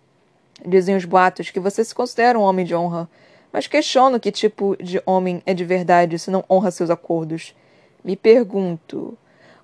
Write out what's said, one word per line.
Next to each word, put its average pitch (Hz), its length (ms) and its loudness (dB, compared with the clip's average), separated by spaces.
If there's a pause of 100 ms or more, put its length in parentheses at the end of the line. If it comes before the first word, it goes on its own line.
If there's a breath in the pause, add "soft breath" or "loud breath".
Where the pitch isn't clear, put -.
(640)
"Dizem 190 300 2
os 185 100 -2
boatos 185 460 2
que - 80 -8
você 202 240 -2
se 226 100 -6
considera 240 460 0
um 214 40 0
homem 190 220 2
de 170 120 -4
honra, 170 340 -4 (420 soft breath)
mas - 140 -6
questiono 262 540 2
que 202 100 -4
tipo 196 500 -2
de 185 240 -6
homem 185 400 0
é 196 80 -2
de 180 120 -4
verdade 175 520 2
se - 140 -10
não 190 180 -2
honra 190 220 2
seus 170 200 -4
acordos." 165 640 -4 (460 soft breath)
"Me 185 140 -6
pergunto." 196 1040 0 (460 soft breath)